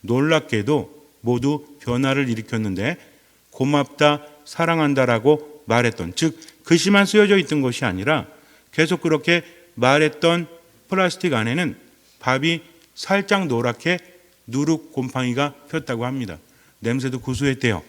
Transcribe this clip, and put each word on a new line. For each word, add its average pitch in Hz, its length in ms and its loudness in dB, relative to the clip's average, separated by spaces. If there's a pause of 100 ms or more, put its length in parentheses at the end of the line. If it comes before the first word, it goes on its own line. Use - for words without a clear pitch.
놀랍게도 131 1040 0 (140)
모두 131 440 -2 (160)
변화를 135 480 0
일으켰는데 110 680 -4 (540)
"고맙다", 147 720 0 (220)
"사랑한다"라고 143 1200 0
말했던, 110 500 0
즉 160 240 -2 (240)
글씨만 196 420 4
쓰여져 202 340 4
있던 151 220 -2
것이 127 240 -2
아니라 107 400 -2 (460)
계속 165 300 0
그렇게 165 420 0 (340)
말했던 156 720 2 (420)
플라스틱 185 440 0
안에는 131 440 -2 (420)
밥이 156 420 0 (340)
살짝 196 520 0
노랗게 123 520 -2 (480)
누룩 147 440 -2
곰팡이가 127 600 -2 (160)
폈다고 123 360 -6
합니다. 123 320 -8 (420)
냄새도 127 420 -4
고소했대요. 127 680 -2